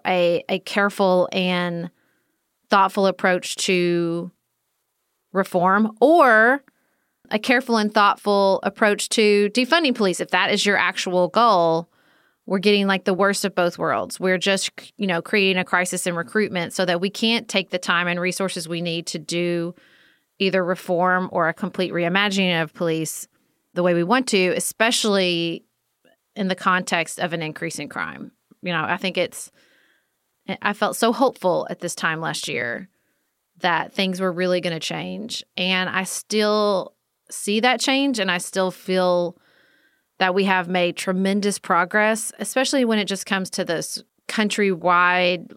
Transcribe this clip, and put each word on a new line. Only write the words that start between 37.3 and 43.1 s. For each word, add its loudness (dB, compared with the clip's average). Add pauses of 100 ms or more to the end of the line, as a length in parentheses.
see -2
that 2
change, 0
and -2
I 0
still -2
feel 0 (840)
that 2
we 2
have 0
made 0
tremendous 0
progress, 0
especially 0
when 2
it 0
just -6